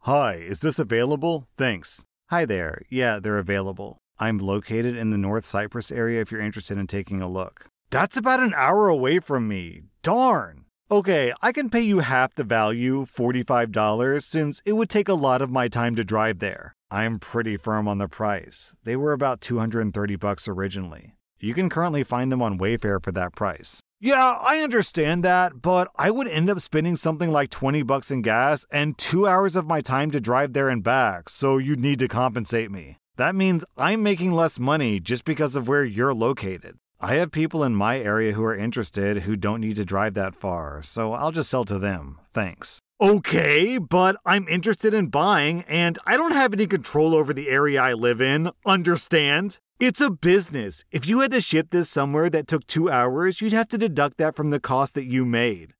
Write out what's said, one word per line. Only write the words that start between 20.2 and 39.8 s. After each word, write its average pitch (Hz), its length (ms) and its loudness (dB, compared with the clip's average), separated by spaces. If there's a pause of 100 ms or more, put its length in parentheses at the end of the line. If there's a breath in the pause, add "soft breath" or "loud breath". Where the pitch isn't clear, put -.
originally. 95 680 -8 (240)
You 110 160 -6
can 180 140 0
currently 160 340 -2
find 127 300 -2
them 127 100 0
on 104 160 -2
Wayfair 101 420 -2
for 92 120 -6
that 90 240 -4
price." - 440 -6 (200)
"Yeah, 262 400 4
I 294 220 2
understand 175 640 0
that, 180 380 2
but 180 240 2 (100)
I 160 140 2
would 247 160 -2
end 165 240 2
up 196 80 0
spending 160 380 -2
something 160 340 -2
like 143 200 2
twenty 139 320 0
bucks 135 280 -2
in 131 120 -2
gas 123 500 2
and 147 260 -2
two 190 300 2
hours 185 260 2
of 170 140 -2
my 156 120 0
time 139 300 -2
to 143 100 0
drive 123 340 0
there 139 160 2
and 117 120 -2
back, 113 460 0
so 135 300 0
you'd 135 200 0
need 131 220 0
to 127 80 0
compensate 113 640 -2
me. 76 240 -14 (200)
That 156 180 0
means 185 300 2 (120)
I'm 196 260 0
making 185 300 0
less 165 280 0
money 127 400 0
just 117 240 -4
because 143 320 -2
of 123 100 -4
where 143 180 2
you're 123 300 0
located. 107 640 -4 (240)
I 123 160 -2
have 170 160 0
people 156 320 0
in 123 100 0
my 107 240 0
area 110 340 0
who 110 120 -2
are 113 100 0
interested 104 640 -4
who 98 160 -2
don't 104 260 -2
need 110 160 -2
to 104 80 -2